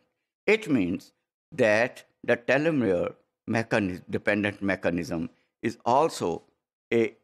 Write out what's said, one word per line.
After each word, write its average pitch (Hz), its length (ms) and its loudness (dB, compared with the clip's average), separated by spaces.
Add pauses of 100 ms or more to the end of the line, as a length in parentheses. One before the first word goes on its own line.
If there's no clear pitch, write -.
(460)
It 214 240 0
means 98 420 -2 (400)
that 113 540 2 (180)
the 120 140 0
telomere 127 800 0 (340)
mechani-, 110 600 -2
dependent 104 520 -2
mechanism 87 680 -4 (320)
is 120 220 -4
also 120 580 0 (480)
an 117 180 2 (140)